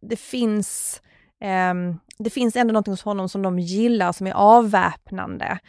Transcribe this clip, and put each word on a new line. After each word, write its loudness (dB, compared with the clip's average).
det -8
finns, -4
ehm, -2
det -4
finns -2
ändå 2
någonting 0
hos -10
honom -4
som -6
de -2
gillar, 0
som -6
är -6
avväpnande. 2